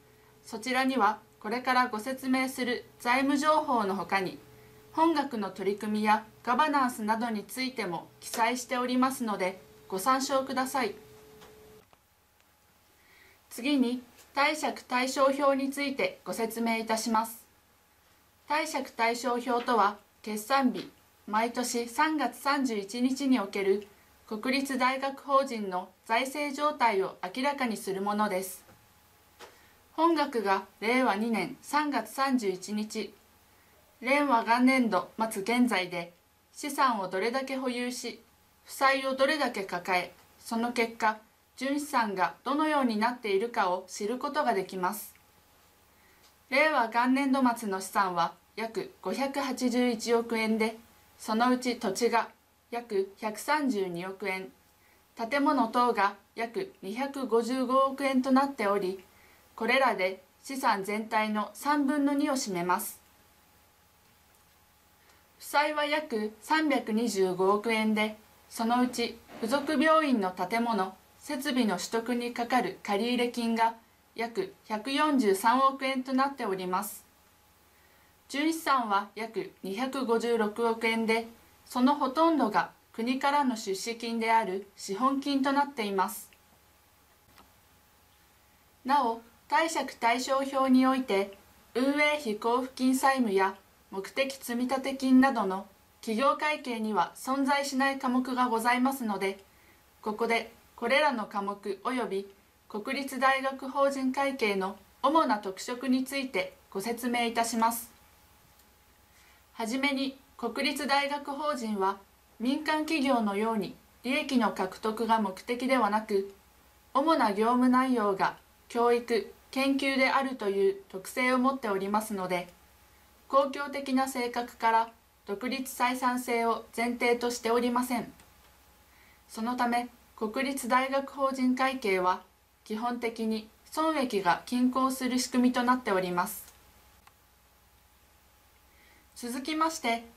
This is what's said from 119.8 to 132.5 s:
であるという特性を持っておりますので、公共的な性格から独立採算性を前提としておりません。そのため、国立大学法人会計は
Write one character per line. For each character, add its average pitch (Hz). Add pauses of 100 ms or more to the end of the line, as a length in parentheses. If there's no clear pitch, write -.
で 262
あ 269
る 262
と 208
い 196
う 196 (120)
特 -
性 254
を 254
持 262
っ 262
て 233
お 202
り 196
ま 208
す 214
の 185
で、 180 (800)
公 269
共 285
的 277
な 262
性 240
格 240
か 226
ら 226 (380)
独 202
立 262 (100)
採 247
算 254
性 233
を 220 (100)
前 240
提 240
と 240
し -
て 226
お 240
り 240
ま 247
せ 247
ん。 - (1200)
そ 220
の 247
た 247
め、 247 (280)
国 254
立 269
大 262
学 269
法 269
人 254
会 262
計 190
は 180 (420)